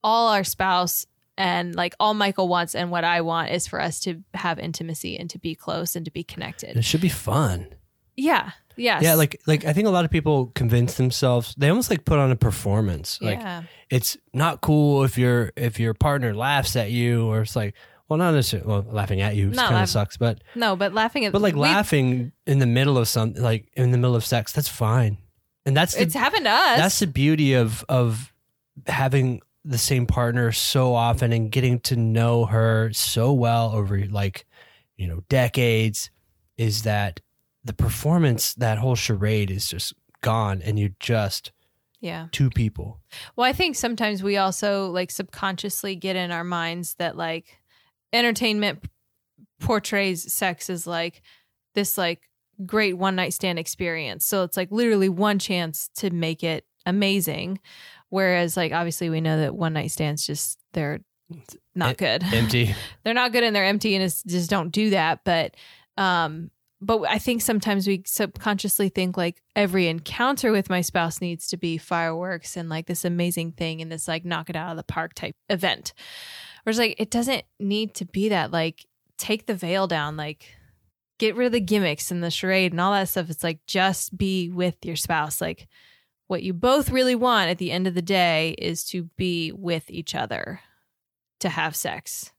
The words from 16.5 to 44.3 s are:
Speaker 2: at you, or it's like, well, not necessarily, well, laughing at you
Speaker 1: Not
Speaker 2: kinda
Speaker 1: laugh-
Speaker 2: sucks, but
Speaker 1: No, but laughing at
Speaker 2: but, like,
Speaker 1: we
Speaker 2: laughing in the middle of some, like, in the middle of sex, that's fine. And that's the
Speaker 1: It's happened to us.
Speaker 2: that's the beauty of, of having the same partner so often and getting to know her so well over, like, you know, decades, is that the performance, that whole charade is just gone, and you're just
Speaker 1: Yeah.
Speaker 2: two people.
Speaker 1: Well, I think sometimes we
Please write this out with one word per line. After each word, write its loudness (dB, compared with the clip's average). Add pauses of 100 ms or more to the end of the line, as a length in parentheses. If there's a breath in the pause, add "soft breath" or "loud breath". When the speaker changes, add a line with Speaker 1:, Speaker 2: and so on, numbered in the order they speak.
Speaker 2:
at 0
you, 2
or 2
it's -4
like, -2 (360 loud breath)
well, 0
not 4
necessarily, 0
well, 0
laughing 0
at 0
you 2
Speaker 1:
Not 2
Speaker 2:
kinda 4
Speaker 1:
laugh- 2
Speaker 2:
sucks, -2
but 0 (120)
Speaker 1:
No, 2
but 0
laughing 0
at 0
Speaker 2:
but, 2
like, 4
Speaker 1:
we 2
Speaker 2:
laughing 2 (160)
in 4
the 6
middle 4
of 4
some, 0
like, 0
in 2
the 4
middle 4
of 0
sex, 0
that's 0
fine. 2 (480)
And 2
that's 2
the 2
Speaker 1:
It's 2
happened 0
to 4
us. 6
Speaker 2:
that's 4
the 2
beauty 4
of, 2
of 0 (560)
having 0 (240)
the -4
same 2
partner 2
so 2
often 2
and 0
getting 2
to 0
know 4
her 2
so 2
well 2
over, 0
like, -4 (500 soft breath)
you -6
know, -6
decades, 2 (460)
is -2
that -2 (460)
the -8
performance, 2
that 0
whole 2
charade 0
is -4
just -8 (280)
gone, 0
and 0
you're 0
just -2 (480)
Speaker 1:
Yeah. -10
Speaker 2:
two 2
people. -4 (340 loud breath)
Speaker 1:
Well, 0
I 4
think 0
sometimes -2
we 0